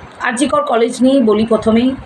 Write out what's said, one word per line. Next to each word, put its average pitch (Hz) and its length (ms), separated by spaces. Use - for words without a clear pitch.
আরজি 247 260
কর 294 140
কলেজ 240 400
নিয়েই 262 200
বলি 214 240
প্রথমেই, 226 500